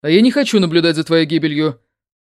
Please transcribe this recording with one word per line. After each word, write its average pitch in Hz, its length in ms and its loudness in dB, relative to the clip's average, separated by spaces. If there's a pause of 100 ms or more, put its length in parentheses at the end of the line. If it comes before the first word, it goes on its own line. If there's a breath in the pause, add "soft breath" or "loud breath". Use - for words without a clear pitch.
А 147 80 -6
я 180 120 4
не 254 100 4
хочу 262 280 0
наблюдать 165 360 0
за 156 80 -4
твоей 165 220 0
гибелью. 151 560 -4 (520)